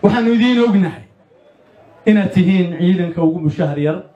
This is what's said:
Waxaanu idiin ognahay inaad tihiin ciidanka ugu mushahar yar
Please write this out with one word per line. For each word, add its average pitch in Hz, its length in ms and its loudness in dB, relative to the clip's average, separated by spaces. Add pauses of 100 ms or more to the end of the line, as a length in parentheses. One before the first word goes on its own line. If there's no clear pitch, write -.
Waxaanu 226 320 2
idiin 240 300 2
ognahay 190 380 0 (1040)
inaad 208 280 2
tihiin 180 440 0
ciidanka 175 440 0
ugu 160 180 0
mushahar 147 380 -4
yar 156 240 -4 (140)